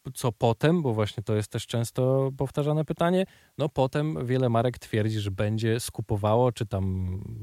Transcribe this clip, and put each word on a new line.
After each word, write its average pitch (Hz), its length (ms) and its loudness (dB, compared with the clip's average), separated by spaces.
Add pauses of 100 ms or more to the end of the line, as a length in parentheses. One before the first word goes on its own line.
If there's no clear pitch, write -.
(140)
co - 180 -2
potem, 147 500 4
bo 131 120 0
właśnie 104 300 -2
to 110 120 -2
jest 107 160 -2
też - 160 -8
często 131 680 0
powtarzane 147 480 0
pytanie, 175 400 0 (320)
no 151 120 0
potem 147 560 0
wiele 127 240 2
marek 117 300 0
twierdzi, 110 400 -2
że 104 120 -4
będzie 110 480 0
skupowało, 113 720 0
czy 113 140 -4
tam 92 540 -4 (240)